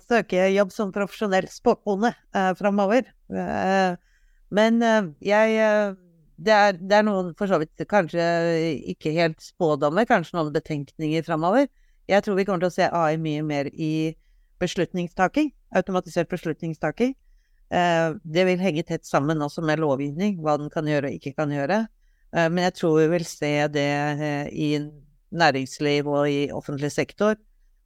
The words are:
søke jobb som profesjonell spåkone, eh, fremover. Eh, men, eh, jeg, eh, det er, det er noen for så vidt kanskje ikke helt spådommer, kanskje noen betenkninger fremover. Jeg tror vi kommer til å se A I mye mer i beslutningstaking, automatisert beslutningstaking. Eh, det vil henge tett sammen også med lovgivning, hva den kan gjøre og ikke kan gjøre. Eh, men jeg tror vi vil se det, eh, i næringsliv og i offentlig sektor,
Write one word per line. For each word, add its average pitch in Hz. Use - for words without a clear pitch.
søke 190
jobb 196
som 196
profesjonell 196
spåkone, 208
eh, 190
fremover. 202
Eh, 185
men, 226
eh, 220
jeg, 220
eh, 214
det 214
er, 202
det 196
er 208
noen 185
for 196
så 180
vidt 160
kanskje 170
ikke 156
helt 165
spådommer, 151
kanskje 180
noen 151
betenkninger 151
fremover. 175
Jeg 196
tror 196
vi 196
kommer 180
til 180
å -
se 175
A 170
I 160
mye 151
mer 143
i 156
beslutningstaking, 185
automatisert 185
beslutningstaking. 165
Eh, 170
det 170
vil 180
henge 151
tett 165
sammen 151
også 156
med 156
lovgivning, 147
hva 151
den 147
kan 156
gjøre 143
og 165
ikke 139
kan 147
gjøre. 147
Eh, 165
men 175
jeg -
tror 160
vi 156
vil 170
se 147
det, 143
eh, 147
i 151
næringsliv 147
og 143
i 143
offentlig 143
sektor, 208